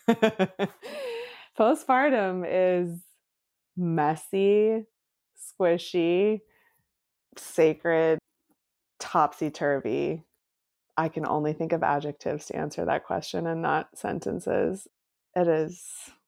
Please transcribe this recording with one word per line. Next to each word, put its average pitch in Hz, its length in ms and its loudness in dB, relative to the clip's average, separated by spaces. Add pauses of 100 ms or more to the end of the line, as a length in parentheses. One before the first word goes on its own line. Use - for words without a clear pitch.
<laughs> 220 640 2 (880)
Postpartum 240 880 2
is 180 520 2 (760)
messy, 196 1120 2 (520)
squishy, 180 1040 0 (960)
sacred, 160 840 2 (800)
topsy-turvy. 147 1200 -2 (760)
I 160 100 0
can 156 180 -6
only 151 260 0
think 160 200 -4
of 165 100 -2
adjectives 147 640 -4
to - 80 -10
answer 156 300 -6
that 147 200 -2
question 170 400 -6
and 165 160 -4
not 151 360 -4
sentences. - 880 -4 (480)
It 180 120 2
is 160 360 -2 (440)